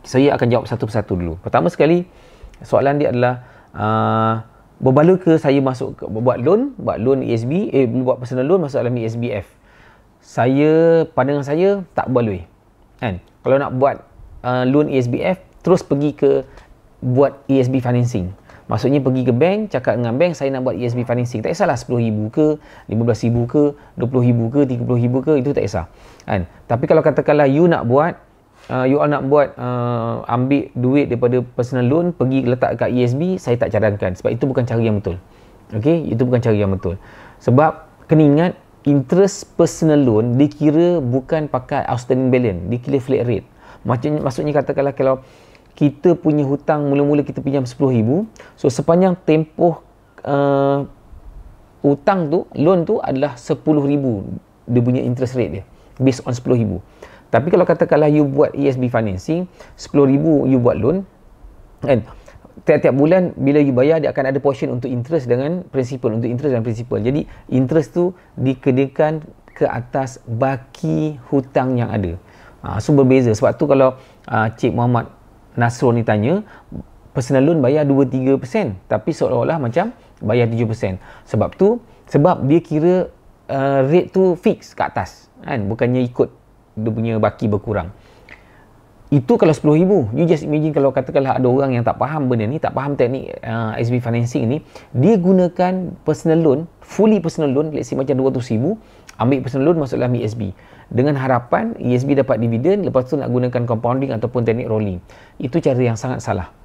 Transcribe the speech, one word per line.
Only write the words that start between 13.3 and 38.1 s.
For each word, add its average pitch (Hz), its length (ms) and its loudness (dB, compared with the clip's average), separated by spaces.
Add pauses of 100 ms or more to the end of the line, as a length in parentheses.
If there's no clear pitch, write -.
Kalau 131 160 2
nak 127 160 -4
buat, 131 240 0 (400)
uh, 127 240 -2
loan 143 240 2
E 139 80 0
S 127 80 0
B 120 160 -4
F, 185 160 0 (240)
terus 175 240 2
pergi 143 320 -2
ke 135 280 2 (560)
buat 127 440 0
E 135 160 2
S 123 80 2
B 131 80 0
financing. 120 560 -2 (320)
Maksudnya 127 360 0
pergi 131 200 0
ke 123 120 0
bank, 190 360 0
cakap 123 320 -2
dengan 120 160 -2
bank, 170 160 0
"Saya 139 160 -4
nak 131 160 -4
buat 127 80 -2
E 104 160 -6
S 120 80 -4
B 120 80 -4
financing." 120 400 -4
Tak 151 80 -2
kisahlah 165 240 0
sepuluh 120 240 -2
ribu 107 320 -2
ke, 151 240 2 (320)
lima 113 160 0
belas 113 160 0
ribu 120 240 0
ke, 143 320 0 (160)
dua 127 160 -4
puluh 127 160 2
ribu 117 240 2
ke, 143 160 2
tiga 123 160 -4
puluh 120 160 -2
ribu 123 240 0
ke, 151 160 0
itu 135 160 -2
tak 104 160 -2
kisah. 87 160 -4 (400)
Kan? 92 240 -4 (160)
Tapi 120 240 -2
kalau 156 160 4
katakanlah 147 400 2
you 147 240 4
nak 160 160 0
buat, 143 320 0 (560)
uh, 127 160 0
you 143 80 2
all 151 80 2
nak 139 240 -2
buat, 139 320 2
uh, 120 640 -4
ambil 131 480 0
duit 131 320 2
daripada 123 480 0
personal 123 320 -2
loan, 170 320 0
pergi 127 320 0
letak 123 320 0
kat 117 80 0
E 123 160 2
S 120 80 0
B, 180 240 -2
saya 123 240 -2
tak 113 80 0
cadangkan. 104 480 -2
Sebab 110 160 -2
itu 135 160 -2
bukan 131 160 0
cara 120 160 -2
yang 110 160 0
betul. 90 240 -6 (480)
Okey? 147 400 0
Itu 113 160 0
bukan 123 160 0
cara 113 160 2
yang 101 160 0
betul. 92 240 -4 (480)
Sebab 143 400 2 (240)
kena 156 160 6